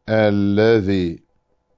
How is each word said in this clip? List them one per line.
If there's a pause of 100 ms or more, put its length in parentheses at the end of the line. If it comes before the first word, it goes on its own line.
الذي (540)